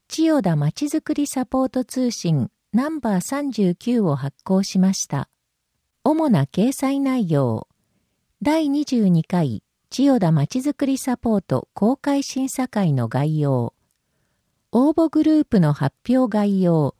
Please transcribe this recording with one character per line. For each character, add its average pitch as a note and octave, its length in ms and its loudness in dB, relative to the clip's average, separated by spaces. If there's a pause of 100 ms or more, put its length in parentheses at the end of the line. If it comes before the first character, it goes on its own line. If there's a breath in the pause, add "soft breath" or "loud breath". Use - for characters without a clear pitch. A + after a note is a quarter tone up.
千 D#4+ 180 0
代 D4+ 140 4
田 F3 140 0
ま D3 160 0
ち - 140 -6
づ D4+ 160 -2
く - 140 -6
り C#4+ 120 -2
サ B3+ 180 -4
ポ C4 200 -2
ー C4 40 -4
ト B3+ 140 -4
通 B3+ 280 -2
信 D#3 380 -2 (220)
ナ B3+ 160 0
ン D#4+ 120 -6
バ G#3+ 180 -2
ー F3 40 0
三 C#4 300 -4
十 F#3 240 0
九 A#3+ 240 -2
を E3 160 0
発 C#3 300 -6
行 F#3+ 180 2
し - 160 -2
ま F#3+ 140 4
し - 120 -6
た。 - 240 -6 (760)
主 D#4 240 2
な D3 160 2
掲 A3 260 0
載 C#4 300 -4
内 B3+ 280 -2
容。 C3 380 0 (720)
第 D4+ 280 0
二 C#4+ 160 -2
十 A3 240 0
二 E3 160 2
回、 D3+ 380 -2 (260)
千 B3+ 160 0
代 C4+ 140 4
田 E3+ 120 2
ま D3 160 2
ち - 120 -6
づ C#4 140 -2
く - 120 -6
り C4+ 120 0
サ B3 200 -4
ポ A3+ 200 0
ー F#3+ 40 -2
ト - 320 -4
公 A#3 240 0
開 C#4 260 -2
審 C4 240 -6
査 B3+ 220 -6
会 F#3 240 0
の A#2+ 160 -2
概 D3+ 320 -2
要。 B2+ 320 0 (1000)
応 C4+ 220 4
募 E4 160 2
グ D#4 160 2
ル D#4 160 4
ー D4 40 -2
プ G#3+ 140 2
の D3+ 140 4
発 C#3 240 -4 (100)
表 B3+ 240 2
概 G3+ 300 0
要、 E3 380 2